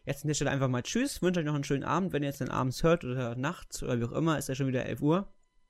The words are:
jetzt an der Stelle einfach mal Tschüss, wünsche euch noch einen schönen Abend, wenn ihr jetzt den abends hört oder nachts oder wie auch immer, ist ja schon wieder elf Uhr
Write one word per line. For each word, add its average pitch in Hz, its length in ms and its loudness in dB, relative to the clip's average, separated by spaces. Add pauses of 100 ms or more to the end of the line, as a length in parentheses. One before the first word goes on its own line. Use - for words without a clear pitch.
jetzt - 180 -6
an 147 60 0
der 147 60 0
Stelle 135 160 0
einfach 135 180 2
mal 123 140 0
Tschüss, - 380 0
wünsche 180 200 2
euch 151 40 0
noch 151 100 0
einen 143 100 -2
schönen 139 180 0
Abend, 170 300 0
wenn 147 100 0
ihr 139 60 0
jetzt 143 100 -8
den 131 100 -2
abends 127 340 0
hört 170 200 6
oder 123 320 -4
nachts 143 480 -6
oder 123 160 0
wie 117 60 0
auch 120 80 -4
immer, 156 240 2
ist 143 100 -4
ja 135 80 -2
schon 135 120 0
wieder 123 180 0
elf 123 160 -4
Uhr 170 260 2 (420)